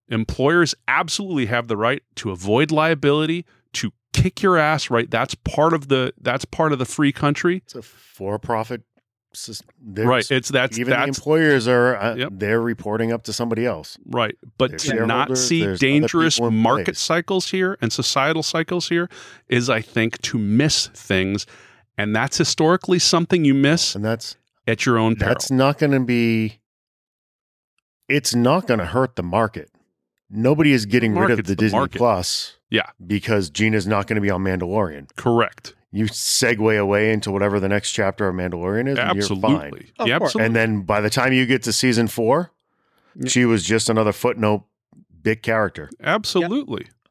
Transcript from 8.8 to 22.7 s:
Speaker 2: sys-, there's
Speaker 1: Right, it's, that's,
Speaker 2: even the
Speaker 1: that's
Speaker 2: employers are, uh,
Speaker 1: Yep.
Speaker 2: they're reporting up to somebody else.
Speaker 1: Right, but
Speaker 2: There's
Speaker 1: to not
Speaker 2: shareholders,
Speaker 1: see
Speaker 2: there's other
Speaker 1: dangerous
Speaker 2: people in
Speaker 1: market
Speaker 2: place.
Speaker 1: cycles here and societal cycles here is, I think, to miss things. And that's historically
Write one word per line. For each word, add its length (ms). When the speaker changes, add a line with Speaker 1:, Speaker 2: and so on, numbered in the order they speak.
Speaker 2:
sys-, 280
there's 260
Speaker 1:
Right, 240
it's, 200
that's, 280
Speaker 2:
even 120
the 60
Speaker 1:
that's 220
Speaker 2:
employers 480
are, 300
uh, 200
Speaker 1:
Yep. 180
Speaker 2:
they're 260
reporting 520
up 100
to 100
somebody 320
else. 400
Speaker 1:
Right, 320
but 140
Speaker 2:
There's 100
Speaker 1:
to 240
not 220
Speaker 2:
shareholders, 200
Speaker 1:
see 120
Speaker 2:
there's 180
other 100
Speaker 1:
dangerous 460
Speaker 2:
people 140
in 100
Speaker 1:
market 280
Speaker 2:
place. 120
Speaker 1:
cycles 520
here 300
and 100
societal 520
cycles 480
here 180
is, 220
I 100
think, 420
to 140
miss 520
things. 580
And 180
that's 220
historically 600